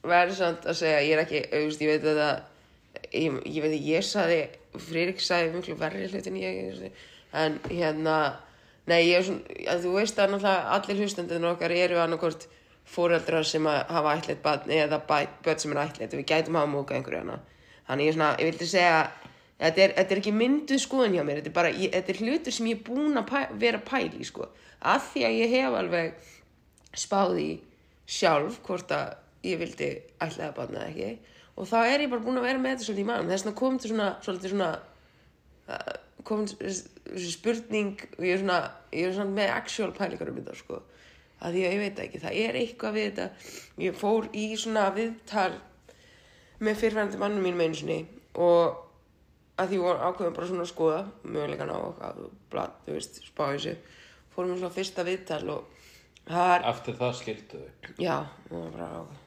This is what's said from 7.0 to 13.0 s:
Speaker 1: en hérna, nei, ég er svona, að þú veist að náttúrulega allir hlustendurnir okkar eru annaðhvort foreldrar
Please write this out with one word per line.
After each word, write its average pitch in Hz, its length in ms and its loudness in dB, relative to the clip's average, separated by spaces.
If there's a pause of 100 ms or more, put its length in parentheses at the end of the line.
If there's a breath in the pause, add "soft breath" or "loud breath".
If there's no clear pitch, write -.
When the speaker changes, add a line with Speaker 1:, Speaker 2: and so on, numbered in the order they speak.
Speaker 1:
en 156 340 0
hérna, 160 500 0 (720 loud breath)
nei, 170 140 6
ég 175 180 8
er 185 80 4
svona, - 400 -6
að 175 160 0
þú 180 140 0
veist 214 260 2
að 196 140 4
náttúrulega 190 420 2
allir 202 240 0
hlustendurnir 170 480 0
okkar 170 240 0
eru 175 240 4
annaðhvort 165 480 0 (420 soft breath)
foreldrar 165 600 2